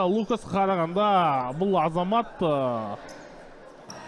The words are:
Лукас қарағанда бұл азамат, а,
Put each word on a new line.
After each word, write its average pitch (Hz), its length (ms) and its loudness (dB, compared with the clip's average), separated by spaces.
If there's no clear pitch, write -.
Лукас 214 320 0
қарағанда 175 1160 2
бұл 190 180 2
азамат, 175 640 0
а, 123 560 0